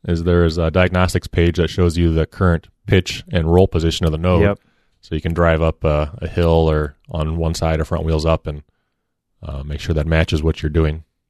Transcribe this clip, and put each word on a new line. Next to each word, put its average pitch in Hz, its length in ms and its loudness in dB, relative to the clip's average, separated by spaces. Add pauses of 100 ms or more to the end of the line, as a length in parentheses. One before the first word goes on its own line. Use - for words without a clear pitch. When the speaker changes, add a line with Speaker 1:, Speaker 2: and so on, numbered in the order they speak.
Speaker 1:
is 82 160 -2
there 87 220 4
is 82 120 0
a 82 140 0
diagnostics 90 560 0
page 85 300 0
that 82 120 0
shows 87 280 0
you 85 160 2
the 80 120 0
current 85 420 -2 (200)
pitch 98 440 0
and 82 200 0
roll 92 160 6
position 82 380 -2
of 80 60 2
the 78 60 -4
node. 90 240 2
Speaker 2:
Yep. 101 180 0 (420)
Speaker 1:
So - 140 -10
you 78 60 -4
can 82 120 -4
drive 82 280 2
up 80 240 -2
a, 76 320 0
a 85 100 -8
hill 82 420 2
or 76 260 -2 (140)
on 80 280 -4
one 82 160 -2
side 80 260 -2
or 76 60 -2
front 82 200 -6
wheels 80 200 -2
up 80 220 0
and, 73 160 -10 (800)
uh, 69 220 -10
make 73 160 -8
sure - 160 -4
that 76 120 0
matches 80 360 0
what 80 180 -2
you're 78 80 -2
doing. 78 360 0 (240)